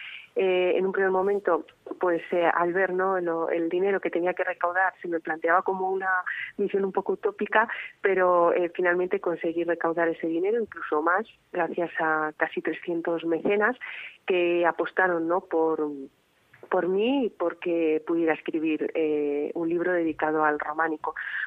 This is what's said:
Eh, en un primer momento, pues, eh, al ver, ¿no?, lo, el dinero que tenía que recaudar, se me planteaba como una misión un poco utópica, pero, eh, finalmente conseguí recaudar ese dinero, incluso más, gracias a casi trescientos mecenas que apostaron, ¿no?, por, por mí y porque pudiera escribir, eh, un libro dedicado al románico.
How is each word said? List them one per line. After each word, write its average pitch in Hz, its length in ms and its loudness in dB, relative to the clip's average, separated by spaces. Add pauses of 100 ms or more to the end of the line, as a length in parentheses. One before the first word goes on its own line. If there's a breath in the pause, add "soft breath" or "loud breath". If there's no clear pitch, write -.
(360 loud breath)
Eh, 185 400 2
en 185 80 2
un 190 80 0
primer 196 180 2
momento, 190 540 2 (340)
pues, 170 320 2
eh, 175 140 4
al 170 300 2
ver, 185 180 2
¿no?, 185 260 0
lo, 170 300 -2
el 165 220 0
dinero 185 300 0
que 170 100 -4
tenía 180 240 0
que 180 100 -2
recaudar, 180 560 0
se 180 80 -8
me 165 100 -2
planteaba 165 440 2
como 190 280 -2
una 190 200 -2 (480 loud breath)
misión 196 260 0
un 190 80 -2
poco 190 220 -2
utópica, 208 520 0 (360 loud breath)
pero, 180 500 4
eh, 175 220 0
finalmente 180 440 0
conseguí 170 460 -2
recaudar 165 440 0
ese 165 180 -2
dinero, 185 340 0
incluso 160 400 -4
más, 180 260 2 (240)
gracias 165 480 -2
a 156 380 0
casi - 240 -2
trescientos 165 640 -4
mecenas 196 520 2 (500 loud breath)
que 175 400 2
apostaron, 170 600 0
¿no?, 175 140 0
por, 160 480 0 (800)
por 175 200 0
mí 226 380 2
y 196 40 -4
porque 170 760 0
pudiera 165 280 2
escribir, 156 600 -2
eh, 151 600 0
un 170 140 -2
libro 175 240 0
dedicado 160 520 0
al 151 140 2
románico. 156 560 -4 (320 loud breath)